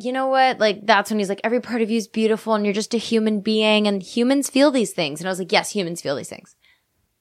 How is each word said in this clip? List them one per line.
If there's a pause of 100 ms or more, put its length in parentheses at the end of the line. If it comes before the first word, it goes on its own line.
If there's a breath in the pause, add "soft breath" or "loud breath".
"You
know
what?"
Like,
that's
when
he's
like,
"Every
part
of
you
is
beautiful
and
you're
just
a
human
being
and
humans
feel
these
things."
And
I
was
like,
"Yes,
humans
feel
these
things." (680)